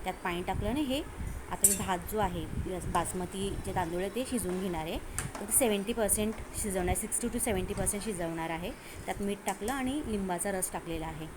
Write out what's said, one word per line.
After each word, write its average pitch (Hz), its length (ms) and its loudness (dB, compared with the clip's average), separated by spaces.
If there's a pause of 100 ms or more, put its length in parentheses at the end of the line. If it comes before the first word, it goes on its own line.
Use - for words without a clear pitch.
त्यात 185 100 -2 (100)
पाणी 175 200 0
टाकलं 202 260 0
आणि 285 120 2
हे 277 200 2 (500)
आता - 180 6
मी - 60 6
भात 185 220 2 (140)
जो 208 60 0
आहे, 180 280 2 (480)
बासमती 185 600 0 (120)
जे 190 100 -2
तांदूळ 175 260 2
आहे 196 80 2
ते 233 200 -2
शिजवून 185 320 0
घेणार 175 200 0
आहे. 175 180 -2 (180)
फक्त - 340 -4
सेव्हन्टी 208 420 4
पर्सेंट 214 400 2 (280)
शिजवणार, 185 340 2
सिक्स्टी 220 320 -2
टू 233 120 0
सेव्हन्टी 190 340 2
पर्सेंट 190 300 0
शिजवणार 165 460 -2
आहे. 165 220 -4 (340)
त्यात 190 160 -2
मीठ 202 240 0
टाकलं 202 260 -2
आणि 269 340 0
लिंबाचा 196 460 0
रस 185 200 0
टाकलेला 165 360 -4
आहे. 156 300 -6